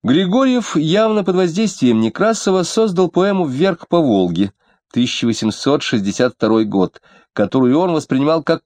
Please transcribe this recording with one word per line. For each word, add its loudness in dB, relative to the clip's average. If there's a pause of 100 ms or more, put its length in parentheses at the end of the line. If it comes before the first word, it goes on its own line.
Григорьев 0
явно 0
под -2
воздействием 0
Некрасова 0
создал 0
поэму 0
«Вверх -2
по 2
Волге», 0 (380)
тысяча -2
восемьсот -2
шестьдесят -2
второй 2
год, -2 (300)
которую 0
он 0
воспринимал -2
как -2